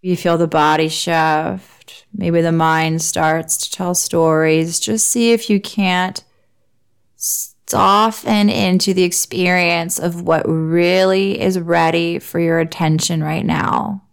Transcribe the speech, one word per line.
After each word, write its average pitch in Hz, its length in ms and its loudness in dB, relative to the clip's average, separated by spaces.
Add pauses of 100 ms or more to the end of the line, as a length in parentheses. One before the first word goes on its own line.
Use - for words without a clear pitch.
You 180 140 -2
feel 170 220 0
the 170 100 2
body 156 400 2
shift. 160 1200 -4
Maybe 170 280 0
the 165 120 2
mind 160 500 2
starts 160 560 -2
to - 120 -8
tell 180 240 -4
stories. 160 880 2
Just 220 280 -2
see 233 240 2
if 226 180 0
you 202 100 4
can't 185 640 -2 (920)
soften - 1300 0
into 185 460 0
the 185 80 2
experience 175 960 -2
of 170 240 -4
what 165 260 0
really 180 920 0
is 190 180 0
ready 170 600 0
for - 220 -6
your 165 200 2
attention 160 640 0
right 156 220 -4
now. - 580 -2 (100)